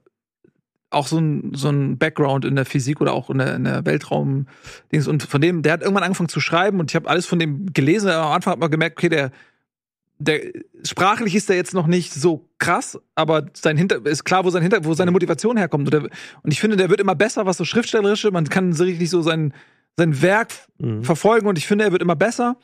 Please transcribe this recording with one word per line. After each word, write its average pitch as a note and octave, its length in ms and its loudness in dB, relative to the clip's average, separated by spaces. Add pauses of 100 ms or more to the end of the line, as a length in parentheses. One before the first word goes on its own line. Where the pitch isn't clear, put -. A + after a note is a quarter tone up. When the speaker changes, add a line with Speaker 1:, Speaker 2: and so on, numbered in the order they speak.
(920)
Speaker 1:
auch C#3+ 160 0
so D#3+ 120 -2
ein, D#3 360 -2
so C#3 140 -2
ein C#3 300 0
Background C#3+ 480 0
in C#3 100 0
der C3+ 80 2
Physik C#3+ 380 -2
oder C#3 100 2
auch C3+ 160 -4
in C3+ 80 -2
der, C3 200 0
in B2+ 80 -4
der C3+ 200 -2
Weltraum-Dings. C#3+ 1200 -2
Und D3 180 0
von - 180 -2
dem, E3+ 200 2
der D3+ 120 4
hat E3 80 -6
irgendwann G3 220 0
angefangen F3 260 -2
zu D#3 100 -4
schreiben F#3 400 2
und D3 100 -2
ich - 60 -2
hab D#3+ 100 -2
alles E3+ 200 0
von F3 120 0
dem D#3 360 -2
gelesen. F#3 340 2
Aber D#3+ 200 0
am D3 40 2
Anfang F3+ 220 0
hat - 40 -8
man D#3 120 0
gemerkt, D#3+ 280 0
okay, F3 120 0
der, C#3+ 200 0 (880)
der, D3+ 220 0 (440)
sprachlich G3+ 500 0
ist G#3 160 0
der F#3+ 60 4
jetzt F3+ 180 -4
noch F3 120 0
nicht F3 280 0
so D3+ 340 0 (100)
krass, - 400 -2 (160)
aber D#3 380 0
sein D#3 240 0
Hinter-, D#3 300 0
ist D3 180 -2
klar, F#3 220 2
wo F#3 40 2
sein E3+ 120 0
Hinter-, F3+ 240 2
wo D#3+ 80 0
seine F3 160 2
Motivation F#3 480 2
herkommt. D#3 300 0
Und - 40 0
der, D3+ 180 0 (320)
und D3 100 -2
ich C#3 80 -2
finde, G#3+ 180 2
der F#3 100 2
wird G3 140 4
immer F#3+ 120 2
besser, G#3+ 300 0
was F#3 140 0
so F3 80 -2
Schriftstellerische, G#3+ 640 0
man E3 180 0
kann F#3 240 2
so E3 120 2
richtig F3 260 -2
so F3 100 2
sein, D#3+ 320 0 (460)
sein D#3 240 2
Werk G#3 300 2
f-, - 160 -20 (100)
Speaker 2:
Mhm. A2+ 260 -4
Speaker 1:
verfolgen G3+ 440 2
und F#3+ 100 0
ich C#3+ 80 -6
finde, G#3 180 2
er G3+ 80 2
wird F3+ 80 2
immer F3 160 0
besser, A#3+ 480 0